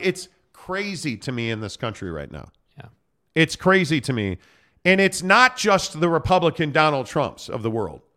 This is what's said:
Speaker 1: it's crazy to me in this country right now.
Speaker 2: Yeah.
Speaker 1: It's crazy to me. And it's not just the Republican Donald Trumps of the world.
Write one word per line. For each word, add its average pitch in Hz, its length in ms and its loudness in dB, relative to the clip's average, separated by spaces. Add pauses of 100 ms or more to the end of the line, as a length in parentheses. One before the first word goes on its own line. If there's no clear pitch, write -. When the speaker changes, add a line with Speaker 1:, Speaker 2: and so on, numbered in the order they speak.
Speaker 1:
it's 180 260 -4 (240)
crazy 185 640 -8
to 127 160 -8
me 117 180 -4
in 110 100 -4
this 104 180 -10
country 101 320 -8
right 73 200 -10
now. 73 200 -14 (260)
Speaker 2:
Yeah. - 120 -20 (460)
Speaker 1:
It's 160 220 2
crazy 170 460 2
to 135 100 -4
me. 101 240 -2 (480)
And 190 160 6
it's 190 220 2
not 240 340 6
just 196 420 0
the 170 120 2
Republican 165 640 2
Donald 147 340 2
Trumps - 420 -4
of 110 140 -8
the 113 80 0
world. 90 320 -6 (140)